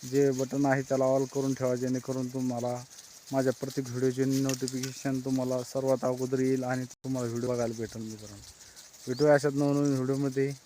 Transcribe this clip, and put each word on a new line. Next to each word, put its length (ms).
जे 280
बटन 280
आहे 220
त्याला 160
ऑल 200
करून 200
ठेवा, 200
जेणेकरून 580
तुम्हाला 420
माझ्या 280
प्रत्येक 300
व्हिडिओचे 340
नोटिफिकेशन 840
तुम्हाला 380
सर्वात 320
अगोदर 360
येईल 240
आणि 200
तुम्हाला 440
व्हिडिओ 220
बघायला 280
भेटेल 240
मित्रांनो. 400
भेटूया 280
अशाच 200
नवनवीन 400
व्हिडिओमध्ये. 560